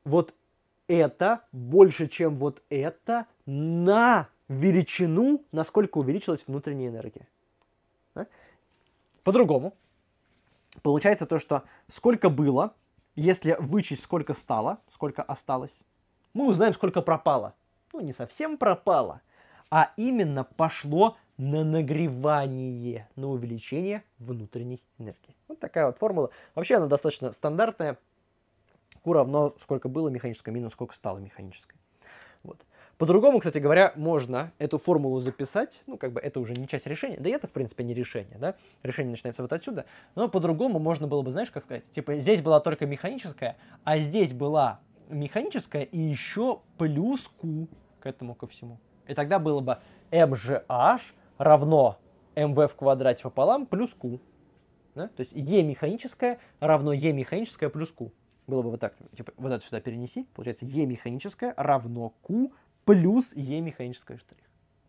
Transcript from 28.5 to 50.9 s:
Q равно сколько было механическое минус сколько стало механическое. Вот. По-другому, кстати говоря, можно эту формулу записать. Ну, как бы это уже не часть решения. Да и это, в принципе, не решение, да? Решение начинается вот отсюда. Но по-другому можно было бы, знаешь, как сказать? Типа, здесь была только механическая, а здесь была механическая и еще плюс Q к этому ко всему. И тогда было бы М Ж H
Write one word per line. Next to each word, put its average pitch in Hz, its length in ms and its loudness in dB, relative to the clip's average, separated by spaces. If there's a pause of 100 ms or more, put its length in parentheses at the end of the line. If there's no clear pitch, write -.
Q 170 100 0
равно 143 460 2
сколько 135 300 -6
было 151 200 -4
механическое 117 440 -8
минус 117 220 -8
сколько - 200 -10
стало 98 240 -8
механическое. 98 580 -20 (680)
Вот. - 200 -20 (340)
По-другому, 214 420 6
кстати 156 180 -2
говоря, 160 360 6
можно 151 600 -2
эту 147 220 -4
формулу 139 420 0
записать. 139 640 -6
Ну, 254 120 -16
как 127 140 -8
бы 120 80 -8
это 135 200 -6
уже 120 140 -6
не 127 120 -10
часть 135 200 -8
решения. 165 320 -8
Да 151 100 -6
и 233 40 0
это, 285 140 -4
в - 40 -12
принципе, 127 340 -8
не 120 80 -6
решение, 113 460 -8
да? 151 160 -6 (280)
Решение 127 280 -6
начинается 117 320 -10
вот 123 100 -8
отсюда. 180 320 -8 (300)
Но 202 160 -2
по-другому 175 480 0
можно 156 280 -2
было 143 140 -2
бы, 127 100 -4
знаешь, 196 200 -6
как - 140 -12
сказать? - 260 -14
Типа, 147 240 -6
здесь 165 260 2
была 151 200 6
только 151 260 -2
механическая, 143 720 -8 (260)
а 156 140 2
здесь 156 340 0
была 139 480 0 (300)
механическая 156 720 -6
и - 160 -8
еще 160 640 -4 (160)
плюс 170 500 -2 (100)
Q 160 300 -8 (320)
к - 60 -14
этому 123 280 -12
ко - 120 -16
всему. 120 320 -18 (280)
И 139 60 -10
тогда 147 260 0
было 151 220 0
бы 127 180 -2 (320)
М 160 240 4
Ж 120 320 -4
H 131 360 2 (340)